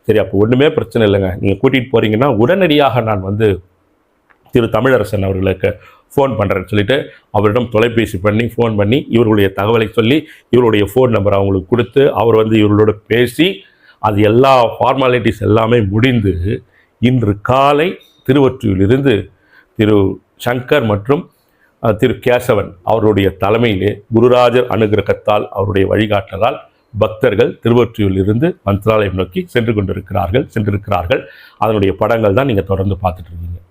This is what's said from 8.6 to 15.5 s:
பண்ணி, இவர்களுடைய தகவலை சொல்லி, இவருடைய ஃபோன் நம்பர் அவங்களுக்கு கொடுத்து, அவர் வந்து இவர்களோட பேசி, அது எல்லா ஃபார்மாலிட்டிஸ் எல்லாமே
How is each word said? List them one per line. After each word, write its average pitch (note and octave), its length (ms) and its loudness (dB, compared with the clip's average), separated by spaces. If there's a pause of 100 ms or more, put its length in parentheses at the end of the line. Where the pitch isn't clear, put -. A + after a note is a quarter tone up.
பண்ணி, G#2+ 320 0
இவர்களுடைய G#2+ 480 2
தகவலை G#2+ 340 0
சொல்லி, B2+ 360 0 (220)
இவருடைய A2 460 2
ஃபோன் B2+ 140 2
நம்பர் G2+ 240 0
அவங்களுக்கு G2 360 -2
கொடுத்து, A#2 440 0
அவர் A2 220 2
வந்து A2 220 2
இவர்களோட G#2 400 2 (100)
பேசி, B2 560 0 (360)
அது G#2 240 0
எல்லா A#2+ 560 4
ஃபார்மாலிட்டிஸ் B2 600 0
எல்லாமே A2+ 400 2